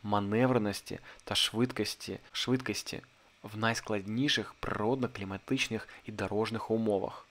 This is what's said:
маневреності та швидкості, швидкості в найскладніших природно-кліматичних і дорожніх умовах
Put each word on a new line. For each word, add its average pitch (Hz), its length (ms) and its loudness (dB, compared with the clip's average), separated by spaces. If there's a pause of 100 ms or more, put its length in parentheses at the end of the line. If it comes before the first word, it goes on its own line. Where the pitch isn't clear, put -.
маневреності 104 960 2 (240)
та 104 120 -4
швидкості, 107 840 0 (120)
швидкості - 720 -2 (420)
в 104 140 -10
найскладніших 113 1000 0
природно-кліматичних 110 1300 -2 (180)
і 120 60 -10
дорожніх 107 600 -2
умовах 110 600 0